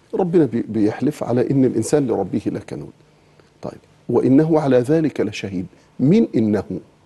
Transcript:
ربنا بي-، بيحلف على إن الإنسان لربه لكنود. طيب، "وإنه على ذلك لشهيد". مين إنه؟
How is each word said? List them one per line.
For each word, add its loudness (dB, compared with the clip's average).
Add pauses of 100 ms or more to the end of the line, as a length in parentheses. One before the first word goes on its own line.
(140)
ربنا 2
بي-، -2
بيحلف -2
على 0
إن 2
الإنسان 0
لربه -2
لكنود. -10 (680)
طيب، -12 (300)
"وإنه 4
على 2
ذلك 0
لشهيد". -6 (340)
مين 4
إنه؟ 0 (420)